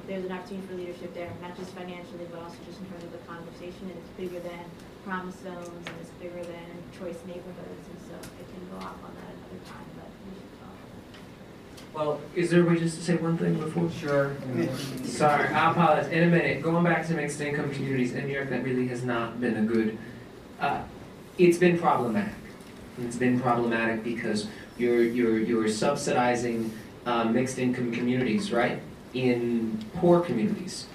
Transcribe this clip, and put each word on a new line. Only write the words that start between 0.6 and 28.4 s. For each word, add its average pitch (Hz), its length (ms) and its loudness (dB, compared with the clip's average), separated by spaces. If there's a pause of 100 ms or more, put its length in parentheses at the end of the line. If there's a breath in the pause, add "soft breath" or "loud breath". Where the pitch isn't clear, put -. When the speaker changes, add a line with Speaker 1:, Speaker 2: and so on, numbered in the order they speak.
Speaker 1:
for 185 80 -10
leadership 175 400 -8
there, 175 160 -6 (120)
not 180 140 -10
just 180 160 -10
financially, 180 580 -10
but 170 100 -10
also 165 160 -12 (100)
just 175 140 -12
in 185 60 -12
terms 175 180 -12
of 165 80 -12
the 175 60 -10
conversation, 180 720 -12
and 180 40 -10
it's 170 240 -14
bigger 180 240 -6
than 175 200 -10 (440)
promise 185 380 -6
zones, 175 260 -10
and 170 320 -12
it's 165 100 -14 (100)
bigger 175 220 -8
than 170 240 -10 (320)
choice 170 280 -8
neighborhoods, 175 640 -12
and 170 100 -14 (100)
so 170 80 -14 (240)
it 175 120 -14
can 185 180 -12
go - 140 -10
off - 200 -12
on - 120 -14
that 87 200 -14
another - 320 -14
time, - 160 -14 (120)
but - 120 -16 (160)
we 190 100 -12
should - 260 -16
talk. - 1300 -18
Speaker 2:
Well, 151 280 0 (140)
is 165 160 2
there 175 120 10
a - 20 8
way 170 140 6
just 165 180 0
to - 80 -10
say 175 120 4
one 165 200 2
thing 170 220 2
before? 165 320 0
Speaker 3:
Sure. 143 440 2 (720)
Speaker 2:
Sorry, 147 440 4
I 151 240 4
apologize. 156 380 6
In 165 120 4
a 175 40 8
minute, 143 360 4
going 165 220 4
back 170 240 4
to 165 60 2
mixed 147 280 -2
income 143 280 -2
communities 135 440 0
in 135 120 -4
New 139 60 -2
York, 135 160 -2
that 127 160 -2
really 127 240 2
has 123 160 -4
not 117 380 -2
been 113 160 2
a 107 40 4
good, 110 360 2 (600 loud breath)
uh, - 220 0 (560)
it's 170 220 8
been 175 200 8
problematic. 123 540 2 (680)
It's 117 140 -4
been 123 240 4
problematic 113 640 2
because 107 440 -2 (280 loud breath)
you're, 120 260 6
you're, 117 360 4
you're 110 300 4
subsidizing, 120 1040 2 (340 loud breath)
uh, 117 180 2
mixed 127 340 2
income 123 340 2
communities, 120 600 2